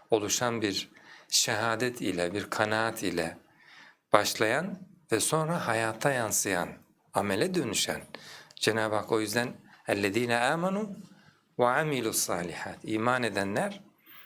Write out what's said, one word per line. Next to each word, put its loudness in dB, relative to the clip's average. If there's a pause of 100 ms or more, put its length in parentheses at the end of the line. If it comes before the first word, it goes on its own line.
(100)
oluşan 0
bir -2 (380)
şehadet 0
ile, 0
bir -4
kanaat 0
ile -2 (760)
başlayan 2 (340)
ve 4
sonra 0
hayata 0
yansıyan, 0 (460)
amele 2
dönüşen. -2 (540)
Cenab-ı 2
Hak -2
o 2
yüzden -2 (360)
"اَلَّذ۪ينَ 2 (220)
آمَنُوا -2 (640)
وَعَمِلُوا 2
الصَّالِحَاتِ", -2
iman 0
edenler -2 (460)